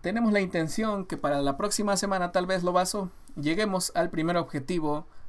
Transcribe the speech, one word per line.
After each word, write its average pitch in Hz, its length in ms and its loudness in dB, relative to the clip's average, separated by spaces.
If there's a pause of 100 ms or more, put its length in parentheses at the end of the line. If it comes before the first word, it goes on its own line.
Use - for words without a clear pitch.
tenemos 214 320 2
la 202 60 6
intención 185 680 -2
que 156 100 -8
para 143 240 0
la 139 160 2
próxima 202 400 0
semana, 190 340 0
tal 180 140 2
vez, 185 180 0
Lobazo, 180 480 0 (300)
lleguemos 180 540 0
al 170 160 2
primer 170 260 0
objetivo 151 680 -2 (220)